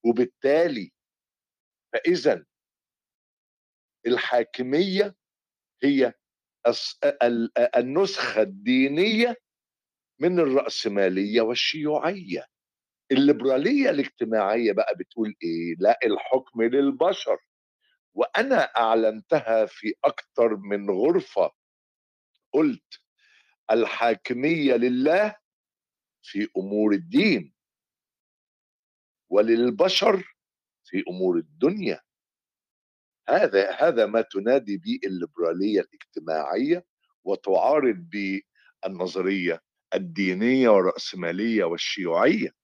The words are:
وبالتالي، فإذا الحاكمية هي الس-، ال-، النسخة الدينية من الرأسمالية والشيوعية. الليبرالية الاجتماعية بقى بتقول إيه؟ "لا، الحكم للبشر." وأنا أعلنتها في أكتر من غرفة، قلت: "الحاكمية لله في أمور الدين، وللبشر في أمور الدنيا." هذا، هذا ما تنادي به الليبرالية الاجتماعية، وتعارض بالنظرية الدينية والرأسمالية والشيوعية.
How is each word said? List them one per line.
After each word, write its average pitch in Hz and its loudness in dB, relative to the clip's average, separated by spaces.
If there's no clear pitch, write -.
وبالتالي، 123 0
فإذا 151 0
الحاكمية 139 0
هي 135 2
الس-، - -2
ال-، 120 0
النسخة 123 0
الدينية 139 0
من 175 2
الرأسمالية 104 0
والشيوعية. 151 -2
الليبرالية 139 2
الاجتماعية 110 -2
بقى 95 0
بتقول 107 -8
إيه؟ 82 -6
"لا، 104 4
الحكم 117 -2
للبشر." 127 0
وأنا 233 0
أعلنتها 113 2
في - -8
أكتر 117 0
من 101 -4
غرفة، 104 0
قلت: 143 -2
"الحاكمية 123 0
لله 139 2
في 104 -6
أمور 101 0
الدين، 151 0
وللبشر 120 2
في 95 -6
أمور 92 0
الدنيا." 85 -4
هذا، 104 2
هذا 123 2
ما 110 0
تنادي 107 -2
به 107 -6
الليبرالية 87 -4
الاجتماعية، 85 -6
وتعارض 95 0
بالنظرية 92 -4
الدينية 98 0
والرأسمالية 95 0
والشيوعية. 87 -2